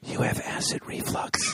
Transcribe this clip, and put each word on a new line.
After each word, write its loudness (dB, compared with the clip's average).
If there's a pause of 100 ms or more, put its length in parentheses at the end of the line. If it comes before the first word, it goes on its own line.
You -6
have 4
acid 0
reflux. 0